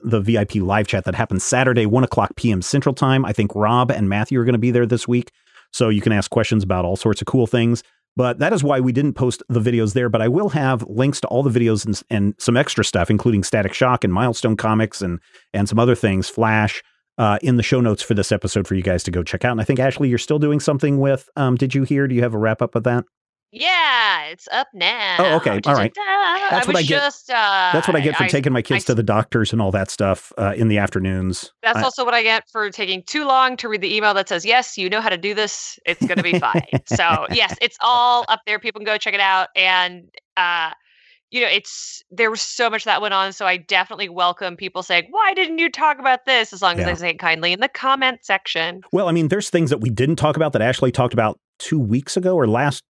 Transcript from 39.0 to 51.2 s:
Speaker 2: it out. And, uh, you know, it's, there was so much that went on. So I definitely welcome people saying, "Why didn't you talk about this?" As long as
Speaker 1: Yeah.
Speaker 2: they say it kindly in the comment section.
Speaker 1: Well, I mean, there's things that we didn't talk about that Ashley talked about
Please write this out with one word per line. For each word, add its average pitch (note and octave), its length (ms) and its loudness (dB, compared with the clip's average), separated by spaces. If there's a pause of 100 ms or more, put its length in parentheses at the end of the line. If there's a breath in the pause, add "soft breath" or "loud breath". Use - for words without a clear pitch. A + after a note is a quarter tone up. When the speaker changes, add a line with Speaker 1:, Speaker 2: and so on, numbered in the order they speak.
Speaker 2:
it G3+ 40 0
out. F#3+ 360 2
And, F3+ 540 0 (280)
uh, F3 320 -2 (600 soft breath)
you B3 100 -4
know, A#3 60 2
it's, - 640 -6
there A3 180 0
was A3 140 -4
so - 260 -2
much G#3+ 140 -4
that G3+ 180 0
went G#3 140 -2
on. F#3+ 180 0
So G3 140 -6
I F3+ 100 2
definitely F#3 520 -2
welcome F3 480 -2
people F#3 260 -10
saying, F3 260 -2
"Why G4 240 0
didn't E4 240 -2
you E4 140 -2
talk D4 260 -2
about C4 300 -2
this?" A#3+ 260 0
As F#3 80 -16
long F#3 120 2
as F3 80 -4
Speaker 1:
Yeah. F3 40 -2
Speaker 2:
they F3 100 -2
say E3+ 140 -6
it D#3+ 100 -6
kindly E3 320 -2
in F#3 100 -4
the C4 80 2
comment C4 520 -2
section. F3+ 600 -4 (100)
Speaker 1:
Well, F#3 160 0
I E3+ 40 0
mean, E3 180 2
there's G#3 200 -2
things E3 220 0
that C#3 100 0
we B2 80 -2
didn't B2+ 280 0
talk D3+ 180 0
about D3+ 180 0
that A2 80 0
Ashley B2+ 300 0
talked B2 240 0
about A2 240 0 (180)